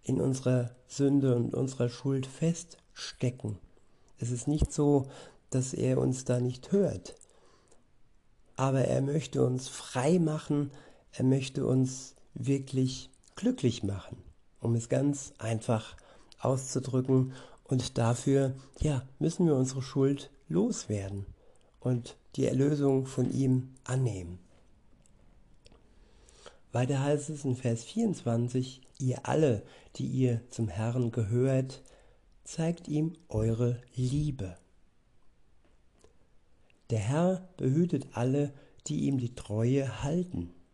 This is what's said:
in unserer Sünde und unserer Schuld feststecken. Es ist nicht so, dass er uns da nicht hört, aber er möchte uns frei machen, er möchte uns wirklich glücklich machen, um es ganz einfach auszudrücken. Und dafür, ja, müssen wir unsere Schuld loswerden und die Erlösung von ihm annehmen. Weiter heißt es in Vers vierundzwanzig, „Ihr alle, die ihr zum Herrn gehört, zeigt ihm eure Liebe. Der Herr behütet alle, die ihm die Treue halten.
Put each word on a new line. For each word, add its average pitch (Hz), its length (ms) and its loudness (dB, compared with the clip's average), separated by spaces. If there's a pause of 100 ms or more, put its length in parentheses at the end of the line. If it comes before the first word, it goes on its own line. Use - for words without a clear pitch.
in - 180 0
unserer 127 540 0 (140)
Sünde 135 480 4
und 120 180 0
unserer 131 340 0
Schuld 135 380 -4
feststecken. - 1300 -4 (600)
Es 120 120 -6
ist 123 180 -4
nicht 147 240 2
so, 143 360 4 (420)
dass 131 220 -2
er 127 260 0
uns 131 260 0
da 123 160 0
nicht 123 320 -4
hört, 156 440 0 (1400)
aber 135 280 2
er 127 180 2
möchte 139 420 0
uns 127 240 0
frei 147 500 0
machen, 151 520 0 (420)
er - 120 -2
möchte 131 420 2
uns 131 480 0 (200)
wirklich 131 760 -2 (260)
glücklich 220 460 0
machen, 98 400 -6 (380)
um 117 140 2
es 120 140 -2
ganz 139 500 0
einfach 113 580 -2 (440)
auszudrücken. 131 920 0 (320)
Und - 340 0
dafür, 131 560 2 (260)
ja, 143 220 0 (160)
müssen 165 280 2
wir 156 80 6
unsere 131 260 2
Schuld 139 500 0 (180)
loswerden 104 800 -2 (520)
und 123 380 -2 (200)
die 135 100 0
Erlösung 135 600 4
von 127 240 0
ihm 131 440 2 (100)
annehmen. 98 560 -2 (2250)
Weiter 135 300 0
heißt 143 280 0
es 147 140 -8
in 127 120 0
Vers 117 280 -2
vierundzwanzig, 131 960 -2 (180)
„Ihr 127 280 -2
alle, 131 360 2 (340)
die 131 100 -4
ihr 127 340 2 (100)
zum 113 180 -2
Herrn 117 420 -2
gehört, 127 720 0 (640)
zeigt 165 440 -4
ihm 156 280 0 (120)
eure 113 520 0 (140)
Liebe. 127 600 -2 (2250)
Der 117 80 2
Herr 170 580 0
behütet 160 560 0
alle, 139 400 0 (360)
die 151 140 -2
ihm 139 160 2
die 120 160 -4
Treue 120 680 -2
halten. 156 480 -4 (240)